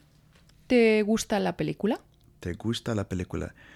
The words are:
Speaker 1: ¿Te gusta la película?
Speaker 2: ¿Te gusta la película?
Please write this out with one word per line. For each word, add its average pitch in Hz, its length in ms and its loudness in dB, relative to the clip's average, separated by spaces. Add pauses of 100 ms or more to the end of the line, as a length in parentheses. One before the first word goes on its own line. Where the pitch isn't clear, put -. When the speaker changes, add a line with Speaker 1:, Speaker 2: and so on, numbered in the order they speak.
(640)
Speaker 1:
¿Te 226 380 4
gusta 214 360 0
la 180 180 -2
película? 165 440 -2 (380)
Speaker 2:
¿Te 87 140 -6
gusta 113 420 -4
la 98 120 -2
película? 90 460 -6 (220)